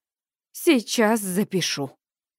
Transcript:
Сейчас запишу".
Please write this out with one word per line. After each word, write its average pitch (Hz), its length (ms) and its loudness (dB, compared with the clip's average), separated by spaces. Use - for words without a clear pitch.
Сейчас 233 680 2
запишу". 180 760 -4